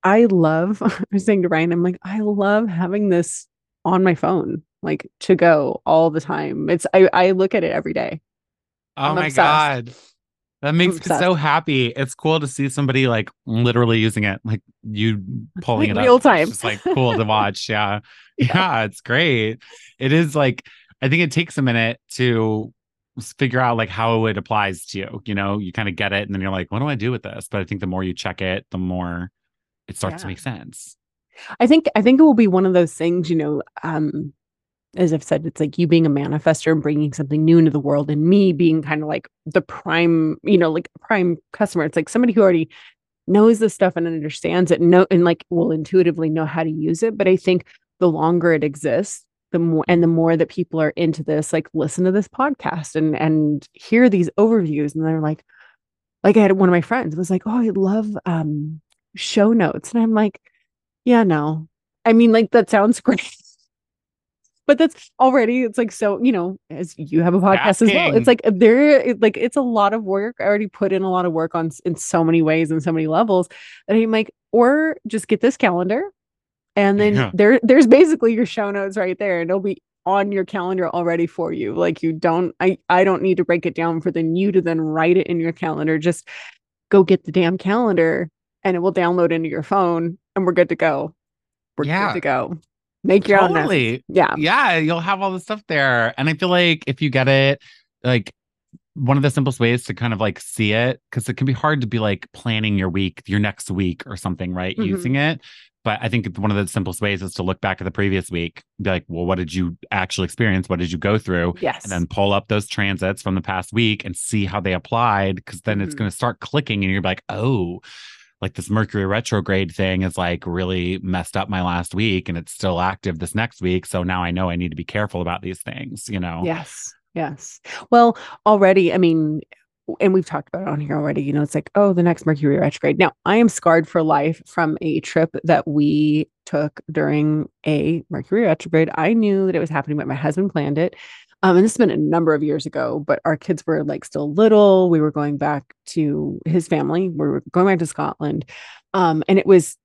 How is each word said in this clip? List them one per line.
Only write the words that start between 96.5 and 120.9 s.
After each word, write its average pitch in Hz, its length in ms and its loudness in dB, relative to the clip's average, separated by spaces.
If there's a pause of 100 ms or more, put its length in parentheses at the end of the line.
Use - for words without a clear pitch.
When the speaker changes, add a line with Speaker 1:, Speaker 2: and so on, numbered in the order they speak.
Speaker 2:
if 139 160 -4
you 135 80 0
get 131 180 2
it, 135 320 2 (420)
like, 123 300 -2 (640)
one 135 240 0
of 135 40 0
the 143 80 2
simplest 131 300 -2
ways 120 240 0
to - 100 -10
kind 117 200 -4
of, 98 60 -6
like, 104 200 -4
see 107 320 -4
it, 120 300 -2 (100)
'cause - 160 -6
it 127 60 -6
can 131 120 -4
be 135 60 0
hard 151 300 -2
to 117 40 -4
be, 113 120 -4
like, 101 340 -4
planning 107 460 -4
your 92 100 -2
week, 92 380 -6
your 101 140 -2
next 104 300 -6
week 90 360 -4
or 101 100 -14
something, 90 380 -8
right? 90 200 -6
Speaker 1:
Mm-hmm. 214 140 -4
Speaker 2:
Using 175 280 -4
it. 151 260 -2 (420)
But 107 160 -2
I 117 80 -4
think 101 300 -4
one 104 120 -2
of 101 60 0
the 101 100 -2
simplest 92 360 -6
ways 101 180 -2
is 95 140 -10
to - 80 -8
look 92 180 -4
back 95 180 -4
at - 60 -12
the 92 60 -6
previous 98 400 -2
week, 85 320 -8 (180)
be 98 80 -4
like, 90 180 -4
"Well, 87 200 -6
what 92 80 0
did 87 180 -6
you 87 240 -4 (140)
actually 95 340 -4
experience? 95 420 -2
What 90 120 -4
did 85 120 -4
you 90 60 -6
go 101 220 0
through?" 87 420 -4
Speaker 1:
Yes. - 240 -6
Speaker 2:
And 101 80 -10
then 87 140 -4
pull 101 260 -2
up 98 160 -4
those 104 180 -2
transits 98 540 -4
from 95 140 -4
the 92 80 -2
past 92 320 -6
week 110 280 0
and 92 140 -10
see 101 300 -4
how 98 140 -4
they 92 120 -2
applied, 98 720 -2
'cause - 160 -18
then 101 220 -4
it's 90 80 -6
Speaker 1:
Mm-hmm. - 80 -12
Speaker 2:
gonna 104 120 -4
start - 300 -4
clicking, 110 440 -4
and 95 60 0
you're 98 120 -2
like, 92 260 -4
"Oh, 101 540 -4 (580)
like, 101 140 -8
this - 160 -10
Mercury 104 360 -2
retrograde 98 680 -2
thing 95 300 -2
is, 92 160 -4
like, 87 280 -4
really 90 560 -4